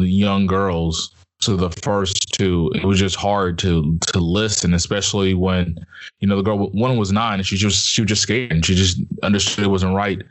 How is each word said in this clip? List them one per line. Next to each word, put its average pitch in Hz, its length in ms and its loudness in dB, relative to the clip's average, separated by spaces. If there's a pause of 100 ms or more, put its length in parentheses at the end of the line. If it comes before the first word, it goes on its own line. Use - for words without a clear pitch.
young 98 400 2
girls, 87 680 -2 (240)
so 107 160 0
the 90 160 0
first 98 600 -2
two, 87 440 2
it - 100 -2
was 95 140 4
just 95 160 0
hard 98 440 0
to, 82 380 2 (100)
to - 120 0
listen, 90 540 0
especially 95 600 0
when, 90 440 0 (420)
you 98 80 0
know, 98 100 2
the 98 60 0
girl, 101 260 0
one 117 280 0
was 101 140 0
nine 107 280 0
and 95 60 -2
she 98 120 -2
just, 98 300 0
she - 140 0
was 104 80 0
just 104 120 0
scared 120 300 -2
and 82 140 0
she 98 100 2
just 92 240 2 (240)
understood 101 420 0
it 98 40 2
wasn't 95 260 0
right. 98 340 -2